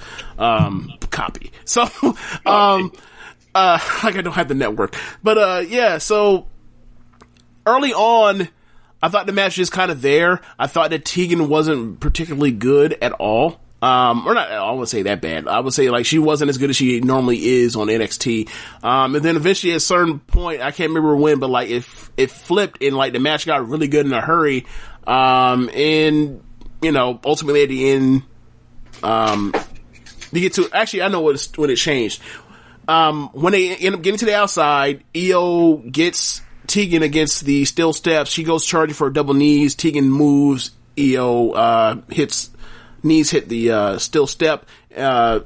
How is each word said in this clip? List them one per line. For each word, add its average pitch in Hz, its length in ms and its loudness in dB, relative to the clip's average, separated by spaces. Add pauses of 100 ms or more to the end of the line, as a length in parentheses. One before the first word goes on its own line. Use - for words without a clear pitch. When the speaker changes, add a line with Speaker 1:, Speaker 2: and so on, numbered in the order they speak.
(400)
Speaker 1:
um, 110 520 -2 (180)
copy. - 420 -8 (140)
So, - 180 0
<laughs> - 200 -6
um, 196 880 0
Speaker 2:
Copy. - 60 -20 (580)
Speaker 1:
uh, 185 240 4 (120)
<laughs> - 120 -6
like 208 120 -2
I 190 60 -6
don't 170 120 -6
have 170 140 -2
the 135 80 -2
network, 107 400 -2 (280)
but, 214 140 4
uh, 185 300 2
yeah, 220 320 2
so 208 480 2 (1160)
early 254 280 2
on, 208 540 4 (560)
I 160 60 2
thought 190 160 -2
the 196 80 -6
match 196 240 -2
was 180 120 -2
kind 185 220 -2
of 135 100 -8
there. 170 400 2 (180)
I 135 80 -2
thought 165 240 0
that 160 140 -6
Tegan 170 440 0
wasn't 147 500 -2
particularly 147 520 0
good 139 500 2
at 120 120 -2
all. 117 460 0 (220)
Um, 123 460 2
or 165 80 2
not 160 160 -2
at 107 80 -6
all, 98 100 -4
I - 40 -2
wouldn't 127 160 -6
say 110 140 -4
that 101 180 -4
bad. 80 260 -6
I 107 120 0
would 131 140 -4
say, 135 160 2
like, 120 160 0
she 160 140 0
wasn't 151 300 2
as 131 100 -2
good 139 100 0
as 131 60 0
she 123 240 0
normally 127 440 0
is 120 320 2
on 107 140 -2
N 113 140 2
X - 160 -6
T. 113 280 -4 (360)
Um, 131 320 2
and 147 100 0
then 165 100 2
eventually 175 380 0
at 160 40 -2
a - 20 -2
certain 170 400 0
point, 165 420 -2
I 135 80 -4
can't 156 200 -4
remember 156 260 2
when, 147 240 4
but, 131 100 -2
like, 123 220 0
it, 120 120 -4 (320)
it 131 140 0
flipped - 540 -4
and, 139 120 0
like, 135 180 0
the 123 60 -2
match 151 280 -2
got 135 200 -2
really 147 200 -2
good 147 180 2
in 135 80 -2
a 113 80 -2
hurry. 151 460 0 (400)
Um, 127 640 2
and, 151 720 0 (400)
you 160 80 0
know, 123 340 0
ultimately 147 380 2
at 135 60 0
the 135 200 0
end, 135 320 2 (800)
um, 107 500 0 (800)
you 170 100 -2
get 185 120 0
to, 175 200 0
actually, 190 280 -2
I 190 60 0
know 185 140 -2
what 156 120 2
it's, - 240 -8
when 147 140 0
it 120 60 0
changed. 127 440 -2 (640)
Um, 156 460 2
when 170 200 0
they 185 220 0
end 190 200 -2
up 165 80 -8
getting 208 160 0
to 233 60 -2
the 208 100 0
outside, 147 680 0 (140)
Io 175 600 4
gets 135 640 -2 (260)
Tegan 170 340 0
against 151 440 0
the 143 200 2
steel 165 280 0
steps. 156 360 0
She 165 140 -4
goes 160 200 0
charging 160 300 0
for 147 140 -2
a 135 60 -4
double 143 200 0
knees. 147 400 4
Tegan 147 340 0
moves. 143 600 2 (300)
Io, 123 520 2
uh, 113 580 2
hits, - 400 -2 (540)
knees 156 280 2
hit - 180 -2
the, 117 220 0
uh, 104 260 0
steel 147 300 0
step. 156 380 -2 (300)
Uh, 120 500 0